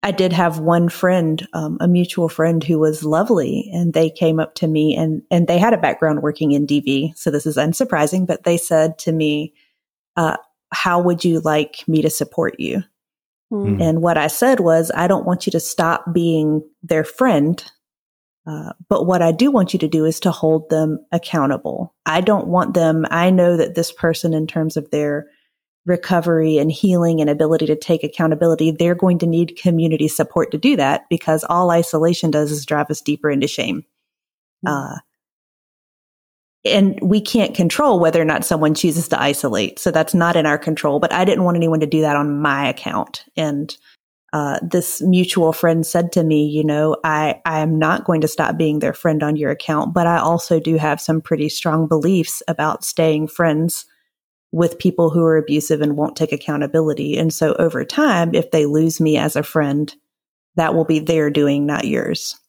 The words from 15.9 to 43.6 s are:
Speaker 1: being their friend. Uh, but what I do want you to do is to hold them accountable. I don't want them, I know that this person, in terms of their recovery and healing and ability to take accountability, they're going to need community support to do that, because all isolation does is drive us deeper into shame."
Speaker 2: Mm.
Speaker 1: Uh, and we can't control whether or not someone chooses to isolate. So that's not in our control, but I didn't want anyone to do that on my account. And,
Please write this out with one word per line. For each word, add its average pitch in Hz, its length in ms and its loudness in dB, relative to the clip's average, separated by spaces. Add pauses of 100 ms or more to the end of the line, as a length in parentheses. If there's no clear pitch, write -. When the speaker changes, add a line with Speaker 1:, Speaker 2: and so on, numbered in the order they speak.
Speaker 1:
being 156 480 2 (220)
their 160 200 0
friend. 165 580 0 (840)
Uh, 156 240 -12 (160)
but - 180 -2
what 180 160 2
I 165 100 2
do 233 200 2
want 208 220 2
you 180 60 0
to 160 80 -2
do 156 180 0
is 160 160 -2
to 175 100 0
hold 160 380 0
them 156 420 -2
accountable. 170 840 -4 (140)
I 160 140 0
don't 202 260 0
want 175 260 0
them, 160 380 2
I 170 180 2
know 175 280 4
that 160 180 0
this 170 160 -2
person, 165 420 -2
in 156 140 -2
terms 160 280 -4
of 151 140 -6
their 147 380 -4 (580)
recovery 170 720 2
and 151 140 2
healing 170 500 2
and 147 80 2
ability 156 380 2
to 151 80 2
take 156 280 -2
accountability, 160 680 0
they're 170 240 0
going 180 240 2
to 170 80 0
need 165 340 0
community 160 460 2
support 156 440 -2
to 170 60 -6
do 262 200 2
that, 139 320 0
because 160 340 0
all 175 260 0
isolation 170 640 2
does 151 200 0
is 147 140 -6
drive 147 240 -2
us 151 120 -6
deeper 147 280 -2
into 143 180 0
shame." 117 380 -6 (800)
Speaker 2:
Mm. 147 60 -2
Speaker 1:
Uh, 139 260 -6 (1700)
and 196 380 2
we 208 180 2
can't 214 320 -2
control 196 460 2
whether 165 220 4
or 160 40 2
not 156 200 -2
someone 156 280 2
chooses 165 360 -2
to - 120 0
isolate. 127 560 -2
So - 140 -2
that's 160 240 0
not 170 200 2
in 156 120 2
our 147 100 2
control, 147 420 -2
but - 140 0
I 170 100 2
didn't 185 200 2
want 175 140 2
anyone 165 240 2
to 151 60 0
do 156 140 2
that 147 140 2
on 147 260 0
my 143 260 0
account. - 580 -6 (120)
And, 147 380 -4 (560)